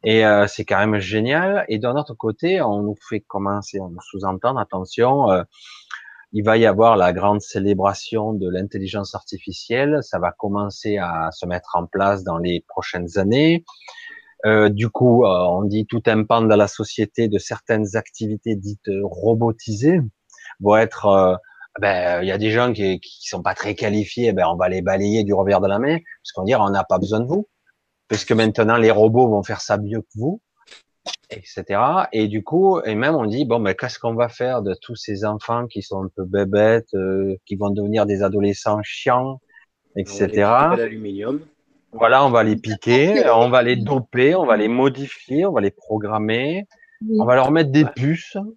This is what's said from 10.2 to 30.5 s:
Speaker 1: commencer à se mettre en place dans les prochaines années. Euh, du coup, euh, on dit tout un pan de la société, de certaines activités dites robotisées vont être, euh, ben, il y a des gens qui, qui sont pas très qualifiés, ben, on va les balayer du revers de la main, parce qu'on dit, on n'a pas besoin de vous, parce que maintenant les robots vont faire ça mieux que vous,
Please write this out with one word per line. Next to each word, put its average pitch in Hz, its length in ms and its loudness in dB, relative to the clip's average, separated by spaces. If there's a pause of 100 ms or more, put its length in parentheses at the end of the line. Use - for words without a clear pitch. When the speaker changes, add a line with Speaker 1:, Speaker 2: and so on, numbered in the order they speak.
Speaker 1:
commencer 101 680 -4
à 82 340 -4
se - 140 -12
mettre 87 280 -8
en 87 120 -2
place 98 380 -2
dans 85 140 -4
les 87 300 -4
prochaines 90 500 -6
années. 147 460 2 (840)
Euh, 107 240 6
du 107 180 -2
coup, 120 380 4
euh, - 20 4
on 90 360 2
dit 104 220 -2
tout 117 200 -6
un 110 180 2
pan 117 180 2
de 110 120 6
la 104 140 6
société, 110 600 -2
de 104 100 0
certaines 107 580 -4
activités 110 600 -6
dites 101 320 -10 (140)
robotisées 113 1000 0 (600)
vont 101 160 4
être, 110 300 0
euh, 95 300 4 (440)
ben, 90 420 0
il 95 60 -4
y 95 40 -2
a 101 60 -2
des 110 120 0
gens 120 220 0
qui, 95 280 -2
qui - 280 -18
sont 95 140 -8
pas 92 120 -4
très 101 200 -8
qualifiés, 107 580 -2
ben, 90 160 0
on 85 80 -2
va 90 120 0
les 92 140 -2
balayer 101 420 0
du 101 100 0
revers 98 260 2
de 98 80 0
la 101 100 0
main, 147 200 0
parce - 360 -16
qu'on 92 100 -8
dit, 117 100 2
on 104 160 2
n'a 95 140 0
pas 92 140 0
besoin 101 220 -2
de 123 60 -4
vous, 196 220 -4 (600)
parce 107 160 -4
que 117 100 0
maintenant 110 420 2
les 113 140 6
robots 113 380 6
vont 104 140 2
faire 104 180 -8
ça 104 180 0
mieux 104 220 -6
que - 160 -16
vous, 156 240 -6 (880)